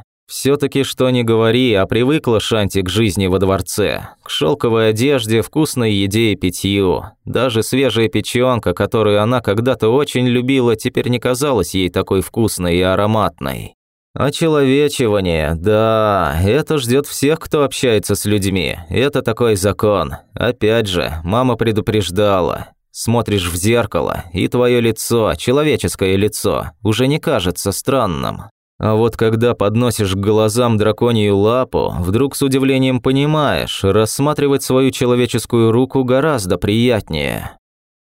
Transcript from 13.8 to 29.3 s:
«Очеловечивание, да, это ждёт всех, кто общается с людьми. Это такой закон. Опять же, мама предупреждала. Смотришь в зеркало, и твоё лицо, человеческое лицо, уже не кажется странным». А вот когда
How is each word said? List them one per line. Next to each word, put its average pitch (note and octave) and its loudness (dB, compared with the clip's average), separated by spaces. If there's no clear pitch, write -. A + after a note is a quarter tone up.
«Очеловечивание, C3 0
да, G#2 0
это D3 0
ждёт B2+ 0
всех, D3+ 0
кто D3+ -2
общается A2 0
с - -6
людьми. F#2+ -2
Это C3 0
такой A2+ 0
закон. F#2 0
Опять A2 0
же, E2 -2
мама A#2 0
предупреждала. G2+ 0
Смотришь G#2 -2
в E2+ -6
зеркало, F2 -2
и A#2 -2
твоё B2 2
лицо, A2+ 0
человеческое A#2 0
лицо, F#2+ -2
уже A2 0
не D3+ 0
кажется G2 -4
странным». E2+ -4
А A2 2
вот A2+ 2
когда A2+ 0